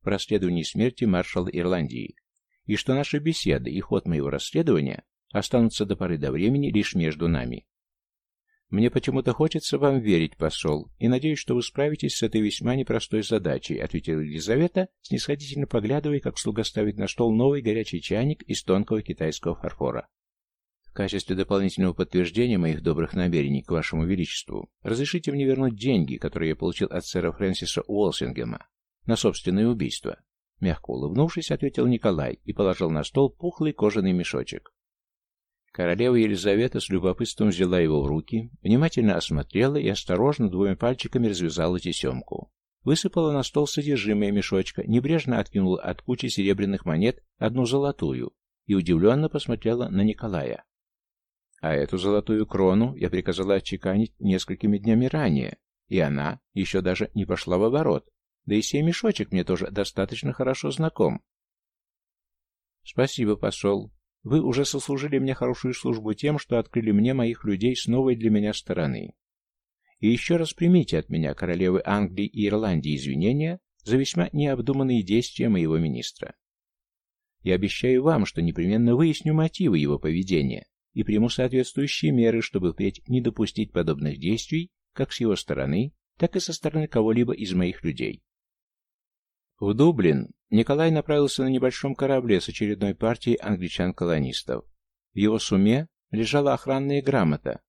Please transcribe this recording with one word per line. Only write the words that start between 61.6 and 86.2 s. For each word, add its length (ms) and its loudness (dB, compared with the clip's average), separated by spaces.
"Спасибо, 540 0
посол. 560 -2
Вы 180 2
уже 240 0
сослужили 520 -4
мне 160 0
хорошую 400 -2
службу 400 -2
тем, 240 -2
что 220 -2
открыли 320 -2
мне 220 4
моих 300 -2
людей 320 0
с 120 -6
новой 280 2
для 140 0
меня 240 2
стороны. 600 -4
И 100 2
еще 280 2
раз 160 -2
примите 460 4
от 100 -8
меня, 240 -2
королевы 500 0
Англии 420 -2
и 220 -2
Ирландии, 480 0
извинения 640 -2
за 140 2
весьма 340 0
необдуманные 720 0
действия 480 0
моего 280 2
министра. 580 -4
Я 140 2
обещаю 480 2
вам, 240 2
что 160 -4
непременно 520 2
выясню 380 2
мотивы 460 2
его 180 0
поведения 720 -2
и 100 -2
приму 260 2
соответствующие 800 0
меры, 300 4
чтобы 320 -2
впредь 340 -4
не 140 2
допустить 500 -2
подобных 480 -2
действий 500 -2
как 200 -4
с 60 -10
его 160 2
стороны, 580 -2
так 180 0